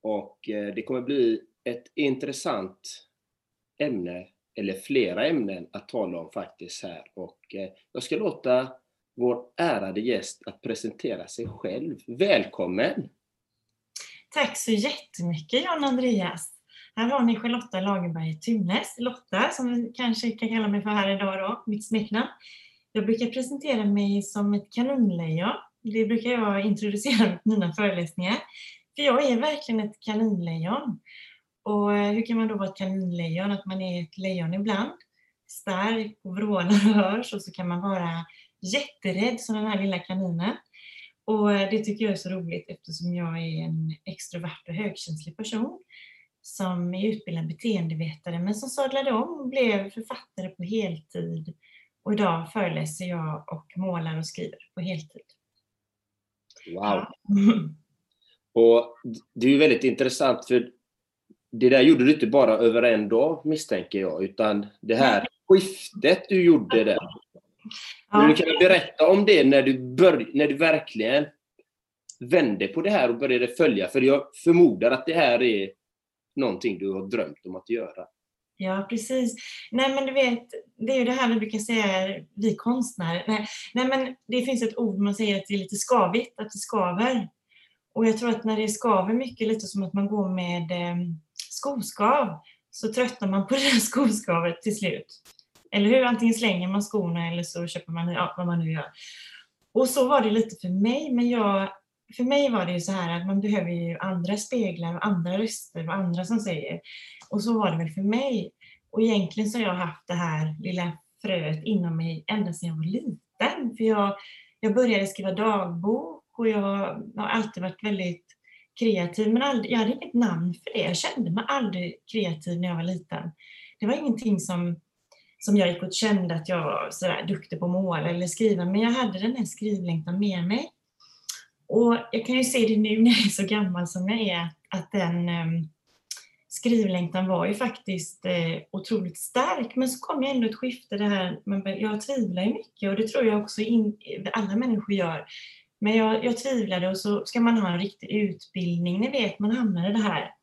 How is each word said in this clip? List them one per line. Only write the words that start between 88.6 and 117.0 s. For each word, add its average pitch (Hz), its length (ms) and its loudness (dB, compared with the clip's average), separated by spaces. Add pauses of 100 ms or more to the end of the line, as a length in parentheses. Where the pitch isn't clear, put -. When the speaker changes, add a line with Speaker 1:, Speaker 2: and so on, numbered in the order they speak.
Speaker 2:
skaver 208 460 0
mycket, 240 340 -2
lite 214 200 -2
som 196 160 -4
att 175 100 -6
man 202 140 0
går 202 220 0
med, 175 420 -4
eh, 175 260 -4 (680)
skoskav, 254 640 0 (440)
så 220 220 -6
tröttnar 240 340 -2
man 196 200 0
på 247 80 2
<laughs> - 0 -
det 269 60 2
här 269 180 4
skoskavet 175 800 0
till 214 140 0
slut. - 460 -6 (500)
Eller 202 180 4
hur? 254 140 6
Antingen 226 300 4
slänger 190 340 0
man 196 140 0
skorna 170 460 -2
eller 170 160 -4
så 170 240 -8
köper 170 240 -10
man, 170 220 -4
ja, 165 240 -2
vad 180 100 -4
man 170 120 0
nu 160 120 -2
gör. 151 140 -4 (880)
Och 247 160 4
så 254 180 2
var 285 140 6
det 220 80 2
lite 220 320 0
för 185 80 -6
mig, 247 440 0
men 240 160 2
jag, 202 400 2 (480)
för 247 60 0
mig 277 260 4
var 202 160 0
det 175 60 -4
ju 180 80 -2
så 165 120 -4
här 170 280 -2
att 180 80 -6
man 196 140 0
behöver 202 280 0
ju 170 280 -4
andra 185 400 -2
speglar 175 580 -4
och - 100 -4
andra 180 320 0
röster 202 500 -6
och 170 60 -4
andra 180 320 -2
som 220 140 0
säger. 165 420 -6 (480)
Och 208 140 -2
så 226 160 0
var 190 120 2
det 160 60 -2
väl 165 120 -4
för 190 120 -8
mig. 220 500 -2 (400)
Och 220 100 0
egentligen 214 480 0
så 233 80 -4
har 220 80 0
jag 180 100 0
haft 170 320 -8
det 175 60 -4
här 156 460 -2
lilla 175 380 -4 (240)
fröet 160 420 -4
inom 175 340 0
mig 165 300 -6
ända 202 260 -2
sedan 170 160 -6
jag 160 60 -6
var 156 80 -4
liten. 233 960 -6
För 226 60 -2
jag, 208 320 2 (440)
jag 214 140 0
började 214 340 2
skriva 190 240 -6
dagbok 208 920 -2 (140)
och 226 100 0
jag 208 140 2 (560)